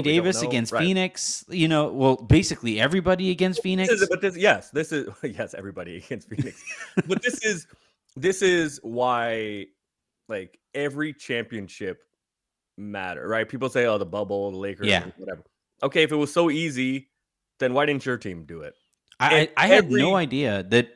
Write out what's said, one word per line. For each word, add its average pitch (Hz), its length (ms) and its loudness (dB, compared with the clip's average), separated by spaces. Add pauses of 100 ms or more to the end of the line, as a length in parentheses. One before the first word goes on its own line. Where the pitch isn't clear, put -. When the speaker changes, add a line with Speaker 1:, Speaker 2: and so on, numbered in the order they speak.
Speaker 1:
but - 60 -6
we 151 40 2
don't 170 120 4
Speaker 2:
Davis 127 180 0
Speaker 1:
know. 127 80 -2
Speaker 2:
against 120 240 0
Speaker 1:
Right. 113 100 2
Speaker 2:
Phoenix, 185 640 -2
you 165 200 2
know, 151 220 2
well, 131 260 4
basically 120 640 2
everybody 180 520 2
against 180 260 0
Speaker 1:
This - 60 -4
Speaker 2:
Phoenix. 185 320 0
Speaker 1:
is, 190 160 4
but 180 100 -2
this, 185 160 -2
yes, 170 360 2
this 151 200 -2
is, 147 240 -4
<laughs> - 60 -12
yes, 113 320 -8
everybody 90 420 -12
against 101 320 -12
Phoenix. 110 340 -8 (220)
Speaker 2:
<laughs> - 220 -2
Speaker 1:
But 185 160 -2
this 247 200 -4
is, 208 240 -4 (500)
this 185 260 0
is 170 400 2
why, 113 840 -2 (640)
like, 95 300 -10 (160)
every 143 380 -4
championship 110 920 -8 (720)
matter, 95 520 -10
right? 110 200 -2
People 131 200 -6
say, 120 180 2
"Oh, 110 120 2
the 98 80 -2
bubble, 101 440 -4
the 95 80 -10
Lakers, 101 300 -4
Speaker 2:
Yeah. 90 160 4 (140)
Speaker 1:
whatever." 92 240 -12 (420)
Okay, 147 180 2
if 156 80 2
it 151 60 0
was 147 160 0
so 170 180 2
easy, 135 600 -4 (480)
then 127 160 0
why 143 120 2
didn't 143 200 -2
your 127 100 -2
team 87 280 -10
do 80 180 -14
it? 73 120 -16 (460)
Speaker 2:
I, 147 140 4
Speaker 1:
And 156 220 4
Speaker 2:
I, 139 80 4
I - 40 4
had 208 160 8
Speaker 1:
every 127 160 2
Speaker 2:
no 170 160 4
idea 131 480 0
that 117 320 4